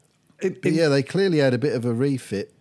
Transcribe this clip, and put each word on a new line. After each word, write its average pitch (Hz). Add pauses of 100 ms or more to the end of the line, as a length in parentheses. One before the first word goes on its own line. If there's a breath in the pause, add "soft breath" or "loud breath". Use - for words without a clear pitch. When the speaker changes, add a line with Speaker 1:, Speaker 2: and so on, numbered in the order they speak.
(400)
Speaker 1:
it, 185
Speaker 2:
But 180
Speaker 1:
it -
Speaker 2:
yeah, 160
they 139
clearly 175
had 135
a 120
bit 113
of 120
a 120
refit 123